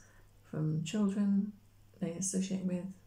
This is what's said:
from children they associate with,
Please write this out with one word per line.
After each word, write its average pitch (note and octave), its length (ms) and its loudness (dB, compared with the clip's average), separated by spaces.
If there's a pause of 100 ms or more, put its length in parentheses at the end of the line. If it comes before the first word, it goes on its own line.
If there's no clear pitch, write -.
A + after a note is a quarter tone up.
(420)
from D#3 420 -2
children G3+ 680 2 (440)
they E3 140 -2
associate F#3 540 -2
with, F3+ 260 -2 (140)